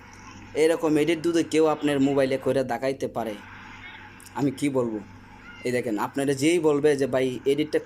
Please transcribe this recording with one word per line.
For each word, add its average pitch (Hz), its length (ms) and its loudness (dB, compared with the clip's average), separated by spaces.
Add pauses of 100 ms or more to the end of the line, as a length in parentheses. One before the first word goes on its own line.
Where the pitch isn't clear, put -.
(540)
এরকম 156 440 4
এডিট 156 260 2
যদি 165 200 2
কেউ 156 220 2
আপনার 147 340 2
মোবাইলে 135 380 2
করে 131 260 0
দেখাইতে 123 440 -4
পারে, 110 260 -6 (1040)
আমি 139 160 0
কি 143 180 -2
বলবো। 120 300 -2 (640)
এই 123 80 -4
দেখেন 120 280 -2
আপনারা 139 340 -2
যেই 160 260 2
বলবে 147 360 4
যে, 135 120 0
"ভাই, 131 380 0
এডিটটা 151 400 2